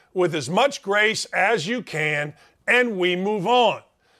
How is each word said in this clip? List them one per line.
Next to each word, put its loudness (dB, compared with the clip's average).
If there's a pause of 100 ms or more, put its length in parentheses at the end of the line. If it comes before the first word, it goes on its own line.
(140)
with 0
as -6
much 2
grace 0
as 0
you -4
can, -4 (340)
and 2
we 0
move -2
on. 2 (380)